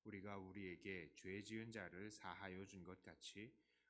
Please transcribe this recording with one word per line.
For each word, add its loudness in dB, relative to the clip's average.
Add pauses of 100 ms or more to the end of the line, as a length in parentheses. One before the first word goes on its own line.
우리가 0
우리에게 0
죄 2
지은 2
자를 0
사하여 0
준 -4
것 -4
같이 -4 (380)